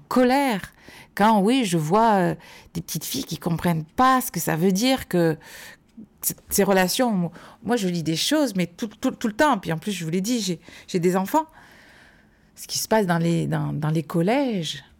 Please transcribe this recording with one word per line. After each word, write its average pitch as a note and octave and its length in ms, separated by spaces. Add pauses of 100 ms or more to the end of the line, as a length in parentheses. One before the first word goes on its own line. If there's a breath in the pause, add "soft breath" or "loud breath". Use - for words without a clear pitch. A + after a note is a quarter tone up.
colère. B3+ 640 (420 loud breath)
Quand, G#3+ 260
oui, A#3+ 240
je F3 140
vois, G#3 360
euh, F3 200 (400 loud breath)
des E3 60
petites - 240
filles C4 200
qui - 120
comprennent E3 480
pas C4 360
ce - 120
que E3+ 80
ça D#3+ 160
veut F#3 160
dire B3+ 360
que E3 280 (840 loud breath)
c-, - 120 (140)
ces G3+ 160
relations, F#3+ 460
mo-, F3+ 220 (300 loud breath)
moi, A#3 140
je G3 120
lis F3 140
des D#3+ 140
choses, C4+ 400
mais F3+ 100
tout, - 220
tout, - 220
tout - 180
le G3+ 60
temps. D4 240
Puis E3 140
en D#3+ 60
plus, G#3 140
je F3 120
vous D#3+ 60
l'ai F#3 100
dit, A#3 200
j'ai, F3+ 200 (260 loud breath)
j'ai - 140
des F3+ 160
enfants. D4+ 300 (1120 loud breath)
Ce - 100
qui - 120
se - 100
passe A3 180
dans E3+ 120
les, E3 280
dans, D3+ 260
dans D3+ 180
les D#3+ 120
collèges F3+ 800 (180)